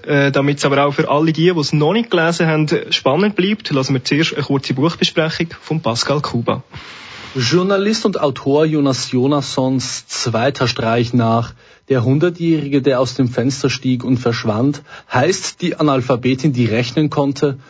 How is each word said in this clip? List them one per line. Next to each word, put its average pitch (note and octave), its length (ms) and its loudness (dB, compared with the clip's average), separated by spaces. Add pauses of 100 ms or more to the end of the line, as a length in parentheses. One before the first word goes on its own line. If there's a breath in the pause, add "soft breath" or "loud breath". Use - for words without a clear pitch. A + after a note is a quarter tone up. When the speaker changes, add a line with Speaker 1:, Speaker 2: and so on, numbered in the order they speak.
Speaker 1:
Äh, C#3+ 240 2
damit's C#3+ 340 0
aber C#3 220 2
auch C#3+ 80 0
für - 160 0
alle D#3 220 2
die, E3 200 2
die E3+ 60 0
es C#3+ 140 -2
noch D3+ 200 4
nicht A#3 200 -2
gelesen E3+ 340 2
haben, D#3 220 2 (220)
spannend F3+ 440 2
bleibt, G3+ 380 -2
lassen C3+ 220 0
wir B2+ 100 -2
zuerst D#3 300 0
eine C#3+ 100 -4
kurze C#3 300 -2
Buchbesprechung E3 760 -2 (120)
von D#3+ 200 -4
Pascal C#3 400 -2
Kuba. - 420 -4 (720 loud breath)
Speaker 2:
Journalist G3 720 2
und F#3+ 140 0
Autor C#3+ 440 2
Jonas C#3+ 460 0
Jonassons C3 960 0
zweiter B2 600 -2
Streich A#2 460 0
nach A#2 400 2 (360 soft breath)
Der C3 140 2
Hundertjährige, D3+ 760 2
der B2+ 200 2
aus B2+ 140 0
dem B2+ 140 0
Fenster C3 400 -2
stieg B2 340 -2
und B2+ 140 0
verschwand, A#2 680 0 (300 loud breath)
heißt D#3 480 0
Die E3+ 160 -4
Analphabetin, C3 800 0
die B2 100 2
rechnen B2 460 0
konnte, C#3 480 0 (120)